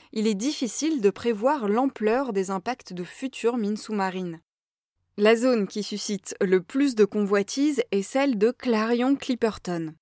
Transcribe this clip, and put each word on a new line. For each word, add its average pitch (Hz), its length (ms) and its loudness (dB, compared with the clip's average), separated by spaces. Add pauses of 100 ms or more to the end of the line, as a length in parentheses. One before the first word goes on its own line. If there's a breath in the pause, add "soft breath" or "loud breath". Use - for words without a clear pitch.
(120)
il 214 140 -2
est 226 80 2
difficile 277 680 -2
de 202 80 4
prévoir 233 600 0
l'ampleur 233 680 0
des 190 160 -2
impacts 196 420 -6
de 180 100 -8
futures 240 540 -4
mines 214 220 -2
sous-marines. 185 640 -4 (720)
La 214 200 6
zone 226 320 2
qui 202 160 -6
suscite - 560 -6
le 185 200 4
plus 269 360 0
de 214 80 6
convoitise 208 880 0
est 196 100 0
celle 269 340 0
de 214 140 4
Clarion-Clipperton. 226 1500 0